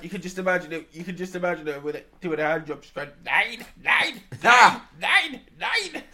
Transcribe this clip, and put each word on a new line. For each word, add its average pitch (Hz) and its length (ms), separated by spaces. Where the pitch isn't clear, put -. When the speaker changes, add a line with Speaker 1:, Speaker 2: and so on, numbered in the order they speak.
Speaker 1:
you 160 80
can 190 120
just 185 180
imagine 180 340
it. 160 180
You 165 120
can 180 120
just 185 200
imagine 175 320
it 143 160
with 147 120
it - 160
doing 160 180
a 156 40
hand 156 220
job, 147 160
just - 140
going, 143 140
"Nine, 208 400
nine, 233 380
Speaker 2:
Ha! 233 420
Speaker 1:
nine, 285 420
nine, 330 340
nine." 262 100